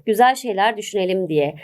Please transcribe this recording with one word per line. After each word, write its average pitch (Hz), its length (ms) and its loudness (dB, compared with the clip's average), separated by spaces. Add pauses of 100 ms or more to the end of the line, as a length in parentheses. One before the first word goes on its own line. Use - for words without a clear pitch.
güzel 240 280 4
şeyler 220 420 -2
düşünelim 190 520 -2
diye. 151 360 0